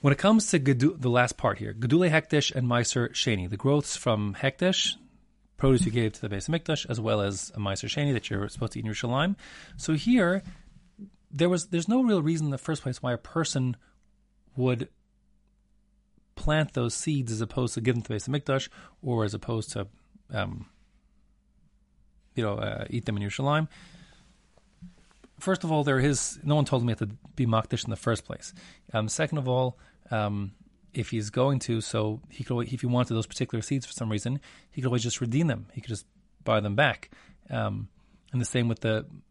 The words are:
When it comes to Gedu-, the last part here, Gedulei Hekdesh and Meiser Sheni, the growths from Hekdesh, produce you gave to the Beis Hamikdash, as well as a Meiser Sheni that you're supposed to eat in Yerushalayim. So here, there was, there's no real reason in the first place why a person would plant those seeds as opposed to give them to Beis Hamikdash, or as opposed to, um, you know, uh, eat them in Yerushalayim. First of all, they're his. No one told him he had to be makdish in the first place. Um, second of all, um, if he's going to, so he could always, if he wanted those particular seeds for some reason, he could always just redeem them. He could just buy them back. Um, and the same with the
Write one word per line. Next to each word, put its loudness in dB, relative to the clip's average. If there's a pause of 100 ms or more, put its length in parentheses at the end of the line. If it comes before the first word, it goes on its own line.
When 4
it 2
comes 6
to 4
Gedu-, 4
the 2
last 4
part 0
here, -8
Gedulei 4
Hekdesh 2
and 0
Meiser 2
Sheni, -2
the -6
growths 0
from 0
Hekdesh, 0 (640)
produce 6
you -2
gave 0
to -16
the -4
Beis -6
Hamikdash, -2
as -4
well 0
as -4
a -8
Meiser -4
Sheni 0
that -4
you're -4
supposed -6
to -8
eat -6
in -4
Yerushalayim. -2 (400)
So -2
here, 4 (880)
there 2
was, 2
there's -2
no 4
real 4
reason 2
in 0
the -2
first -4
place -4
why 0
a -2
person -2 (800)
would 0 (1500)
plant 0
those -2
seeds -2
as -2
opposed -2
to -4
give 2
them -2
to -8
Beis -6
Hamikdash, -2 (340)
or 0
as -2
opposed -6
to, -6 (440)
um, -6 (1700)
you -2
know, -2
uh, -6
eat -4
them -2
in -2
Yerushalayim. 0 (1700)
First 0
of 0
all, 4
they're 4
his. 2
No 4
one 6
told 2
him 2
he 2
had -4
to -4 (180)
be 2
makdish 0
in -6
the -4
first -2
place. -14 (380)
Um, 0
second -2
of -2
all, 0 (320)
um, -2 (420)
if -4
he's -4
going 2
to, -2
so -2 (100)
he -12
could -6
always, -2
if -6
he -2
wanted 2
those 0
particular -4
seeds -4
for -16
some -6
reason, -2 (300)
he -10
could -2
always 2
just -2
redeem 2
them. -4
He -10
could -16
just -8 (380)
buy 4
them -2
back. 2 (400)
Um, -4 (420)
and 0
the 0
same 0
with -2
the 0 (240)